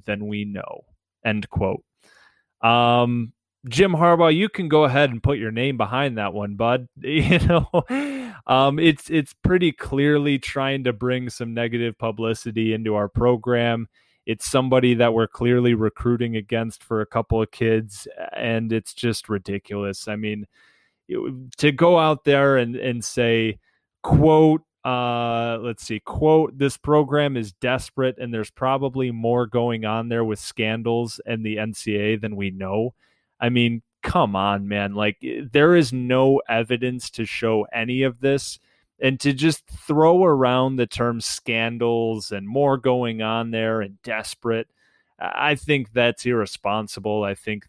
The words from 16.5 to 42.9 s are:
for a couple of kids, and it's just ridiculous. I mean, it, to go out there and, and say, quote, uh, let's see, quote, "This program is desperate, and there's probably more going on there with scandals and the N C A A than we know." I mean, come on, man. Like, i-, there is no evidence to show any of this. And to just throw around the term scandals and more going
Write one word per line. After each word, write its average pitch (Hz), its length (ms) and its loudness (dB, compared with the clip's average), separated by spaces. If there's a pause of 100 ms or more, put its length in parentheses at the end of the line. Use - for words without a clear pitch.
for 110 180 -2
a 104 40 -4
couple 113 340 -2
of 110 120 -2
kids, 110 560 -2 (280)
and 113 380 -2
it's 110 220 -4
just - 340 -4
ridiculous. 101 800 -6
I 107 80 -6
mean, 107 320 -6 (600)
it, 127 500 -8
to 147 140 4
go 170 280 6
out 156 240 2
there 139 340 4
and, 120 180 0
and 120 300 -4
say, 117 540 0 (420)
quote, 156 600 6 (220)
uh, 120 800 -2
let's 117 220 -8
see, 110 160 -6
quote, 156 580 2
"This 139 200 0
program 143 600 2
is 107 160 -6
desperate, 127 640 -2
and 120 120 -10
there's 110 200 -6
probably 131 580 -2
more 117 380 0
going 117 360 -2
on 113 260 -2
there 117 140 0
with 107 140 -2
scandals 117 880 -4
and 113 180 -6
the 107 140 -4
N 107 160 -4
C 104 220 -4
A 101 40 0
A 107 180 0
than 107 180 -8
we 98 160 -4
know." 98 420 -4 (460)
I 120 100 0
mean, 120 320 2 (200)
come 117 340 0
on, 101 320 0
man. 101 260 -2
Like, 104 300 -2
i-, 123 180 -8 (100)
there 151 240 6
is 151 160 4
no 127 560 2
evidence 120 640 -2
to 113 140 -6
show 110 480 0
any 123 300 -2
of 123 180 -2
this. 139 380 -2 (380)
And 131 220 0
to 143 140 2
just 143 340 0
throw 160 560 4
around 131 540 2
the 120 100 0
term 117 320 -2
scandals 117 1120 -2
and 98 160 -8
more 135 300 2
going 120 440 -2